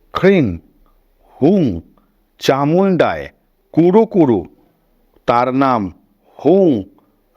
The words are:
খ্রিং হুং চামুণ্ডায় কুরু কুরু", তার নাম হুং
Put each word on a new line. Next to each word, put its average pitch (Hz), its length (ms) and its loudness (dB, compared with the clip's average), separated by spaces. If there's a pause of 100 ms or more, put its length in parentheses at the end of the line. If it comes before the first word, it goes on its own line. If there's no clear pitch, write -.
(140)
খ্রিং 160 440 0 (840)
হুং 143 380 0 (600)
চামুণ্ডায় 143 880 -2 (420)
কুরু 185 340 2
কুরু", 123 400 0 (800)
তার 123 280 0
নাম 127 380 -2 (540)
হুং 156 380 2 (540)